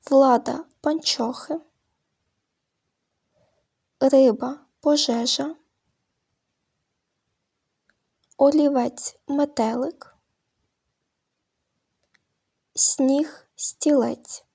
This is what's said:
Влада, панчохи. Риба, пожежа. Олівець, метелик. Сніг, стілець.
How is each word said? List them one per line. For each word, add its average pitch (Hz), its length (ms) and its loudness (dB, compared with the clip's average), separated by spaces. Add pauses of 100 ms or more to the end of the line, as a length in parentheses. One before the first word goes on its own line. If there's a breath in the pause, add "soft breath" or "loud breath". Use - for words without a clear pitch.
(100)
Влада, 269 540 2 (160)
панчохи. 302 800 -6 (2500)
Риба, 269 600 2 (200)
пожежа. 277 760 -2 (2750)
Олівець, 277 800 0 (100)
метелик. 277 920 -4 (2500)
Сніг, 277 720 -2 (100)
стілець. - 880 -2 (100)